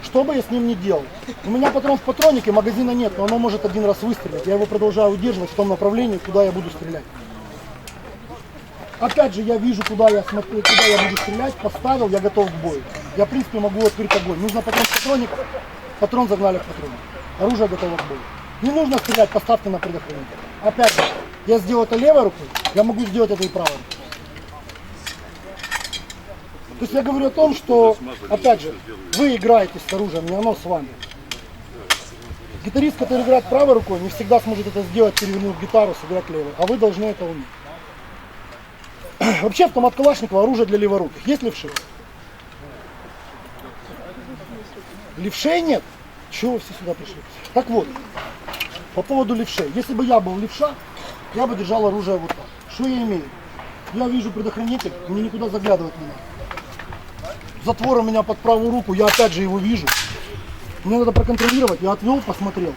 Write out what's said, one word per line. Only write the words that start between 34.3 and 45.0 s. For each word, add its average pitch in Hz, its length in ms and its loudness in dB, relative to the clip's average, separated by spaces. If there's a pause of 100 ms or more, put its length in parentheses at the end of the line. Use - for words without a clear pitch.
сможет 208 280 -4
это 202 140 -4
сделать, 196 380 2
перевернув 196 420 -2
гитару, 202 400 4
сыграть 175 280 -4
левой. 151 280 -6
А 170 80 2
вы 233 120 0
должны 202 280 2
это 202 200 -4
уметь. 156 200 -8 (1700)
<clears throat> 220 220 2
Вообще 214 240 6
автомат 247 300 4
Калашникова 247 480 4
оружие 233 220 4
для 202 120 2
леворуких. 202 480 0
Есть 277 180 0
левши? - 260 -6 (3500)